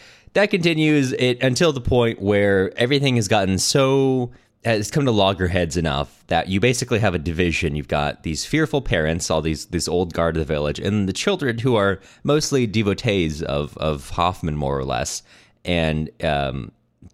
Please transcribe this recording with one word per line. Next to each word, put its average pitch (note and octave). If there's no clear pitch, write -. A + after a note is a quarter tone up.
that G3+
continues D#3
it B2
until C3
the C3+
point A#2+
where G2
everything C3
has A2
gotten F#2+
so, C3+
has A2
come D3+
to B2+
loggerheads F#2
enough D2+
that E2
you F#2+
basically A#2+
have G2+
a F2+
division. D#2+
You've D2
got D2
these D#2+
fearful D3
parents, E2+
all D#2+
these, D#2
this E2+
old F2
guard E2
of E2
the D#2
village, D2
and G2+
the F#2+
children C3+
who A#2
are G2
mostly C#3+
devotees F#2+
of, C#2+
of D2+
Hoffman, F2
more C#2
or C2+
less. C2
And, D#2+
um, C#2